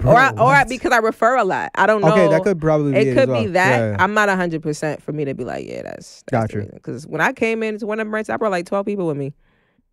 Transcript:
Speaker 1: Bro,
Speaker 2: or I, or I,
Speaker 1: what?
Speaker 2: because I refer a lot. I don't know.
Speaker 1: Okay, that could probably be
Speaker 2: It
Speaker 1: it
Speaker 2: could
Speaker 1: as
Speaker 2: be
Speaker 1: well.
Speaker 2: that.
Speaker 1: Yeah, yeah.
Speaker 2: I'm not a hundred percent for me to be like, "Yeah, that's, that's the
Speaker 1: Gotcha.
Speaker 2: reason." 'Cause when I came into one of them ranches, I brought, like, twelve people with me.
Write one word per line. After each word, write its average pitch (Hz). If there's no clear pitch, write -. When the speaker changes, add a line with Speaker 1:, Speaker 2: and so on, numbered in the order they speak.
Speaker 1:
Bro, 127
Speaker 2:
or 226
I, 262
or -
I, 269
Speaker 1:
what? 240
Speaker 2:
because 254
I 240
refer 226
a 220
lot. 123
I 196
don't 214
know. 160
Speaker 1:
Okay, 175
that 160
could 190
probably 151
be 135
Speaker 2:
It 139
Speaker 1:
it 127
Speaker 2:
could 131
Speaker 1:
as 123
Speaker 2:
be 113
Speaker 1:
well. 190
Speaker 2:
that. 180
Speaker 1:
Yeah, 110
yeah. 101
Speaker 2:
I'm 190
not 208
a 196
hundred 170
percent 151
for 151
me 151
to 135
be 120
like, 67
"Yeah, 58
that's, -
that's 113
the 107
Speaker 1:
Gotcha. -
Speaker 2:
reason." -
'Cause 127
when 156
I 226
came 226
into 214
one 220
of 220
them 214
ranches, 214
I 220
brought, 220
like, 175
twelve 202
people 202
with 147
me. 143